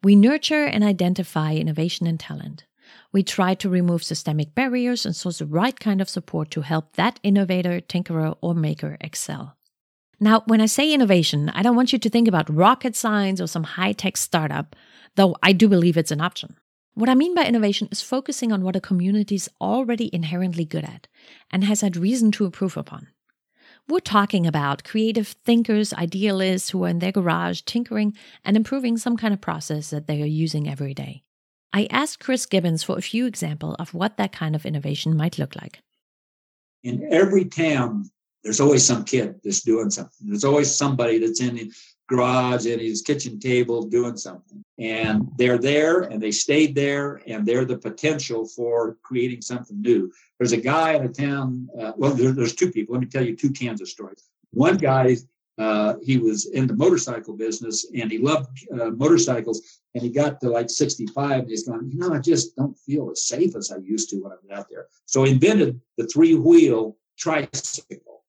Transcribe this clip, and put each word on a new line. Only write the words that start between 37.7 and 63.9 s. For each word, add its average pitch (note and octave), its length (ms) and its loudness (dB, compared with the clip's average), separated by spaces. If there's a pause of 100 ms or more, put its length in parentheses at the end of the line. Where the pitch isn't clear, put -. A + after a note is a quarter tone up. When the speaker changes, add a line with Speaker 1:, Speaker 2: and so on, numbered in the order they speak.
Speaker 2:
there's G#2+ 160 -2
always C#3 260 6
some A2+ 200 0
kid A#2+ 380 -2
that's G2+ 180 -2
doing A2 280 2
something. G2+ 380 -10
There's G#2 160 -2
always C#3 320 4
somebody A#2+ 440 0
that's A2+ 200 -2
in B2 160 -2
the A2+ 160 -10 (380)
garage, B2 580 2
at A#2 140 -2
his A2+ 200 -4
kitchen C3 380 -4
table A#2+ 440 0
doing A#2 340 0
something. F#2+ 440 -18 (160)
And A2 600 -2
they're B2 200 4
there D3+ 440 2
and A2 200 -6
they G#2+ 100 -2
stayed C#3+ 440 2
there C#3+ 500 -2
and G#2+ 200 -4
they're A#2+ 180 2
the B2 140 -4
potential A#2+ 720 -4
for A#2 540 -2
creating B2 400 -4
something A#2+ 380 -10
new. G#2 320 2 (260)
There's A#2+ 140 0
a A#2 60 2
guy D#3 380 2
in C3+ 100 0
a - 20 -2
town, C3 600 -4 (100)
uh, A2 160 -8
well, C#3+ 160 2
there, C3 220 2
there's A#2+ 220 -2
two F#3 140 0
people. A2+ 260 -6
Let B2+ 60 -2
me B2 60 -4
tell C3+ 160 -2
you A#2 100 -2
two C#3 180 -2
Kansas A2 400 -8
stories. - 360 -18 (220)
One C#3+ 260 2
guy, C3+ 400 2 (420)
uh, G#2+ 440 0
he C3 160 0
was G#2+ 300 0
in C3 200 -2
the A2 80 -2
motorcycle A#2 600 0
business A2 480 -6 (100)
and A#2 160 -4
he A2 60 -4
loved, C#3+ 560 -2
uh, A#2 160 -4
motorcycles. A#2 720 2 (320)
And A#2+ 100 -6
he A#2+ 60 -2
got C#3+ 320 -2
to, B2+ 80 0
like, A#2 200 0
sixty-five, C3+ 720 -2
and A#2 80 -8
he's A2 180 -6
going, B2+ 240 -8
"You - 80 -6
know, F3 140 -2
I D3 60 -2
just - 360 0
don't - 220 -2
feel C#3 340 -4
as - 160 -6
safe D#3+ 300 0
as - 140 -8
I - 60 -12
used G2+ 320 -6